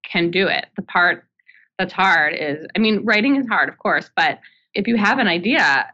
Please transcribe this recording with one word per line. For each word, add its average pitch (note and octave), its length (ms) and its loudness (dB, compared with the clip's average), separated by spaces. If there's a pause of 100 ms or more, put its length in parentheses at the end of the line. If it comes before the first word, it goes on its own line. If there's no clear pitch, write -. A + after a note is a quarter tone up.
can E3+ 240 0
do F3+ 180 0
it. - 280 -2
The F#3+ 80 -10
part F3 420 0 (540)
that's F#3 140 -4
hard E3 460 2
is, D3+ 260 -6 (100)
I F#3 40 -2
mean, G#3+ 260 2
writing A3+ 320 2
is B3+ 100 -2
hard, E3 220 0
of - 100 -18
course, D#3+ 360 -2
but D#3+ 240 0 (360)
if G3+ 120 -4
you A#3 100 0
have G#3+ 200 2
an F3 100 0
idea E3+ 680 0